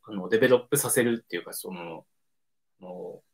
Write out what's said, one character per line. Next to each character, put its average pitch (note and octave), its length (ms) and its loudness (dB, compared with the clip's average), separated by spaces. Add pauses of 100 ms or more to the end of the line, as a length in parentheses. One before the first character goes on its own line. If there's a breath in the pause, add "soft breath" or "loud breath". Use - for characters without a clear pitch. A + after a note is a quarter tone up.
あ G#2+ 80 -16
の、 F#2 160 -8
デ A2+ 100 4
ベ B2 100 6
ロ B2 100 8
ッ - 40 -4
プ - 140 -2
さ B2+ 140 0
せ B2+ 140 4
る A#2 200 0
っ - 20 -20
て E2+ 100 -8
い E2+ 40 -6
う - 40 -12
か、 D#2+ 80 -12
そ - 200 -10
の、 E2+ 340 -12 (760)
あ F#2 40 -18
の、 F2+ 380 -12 (120)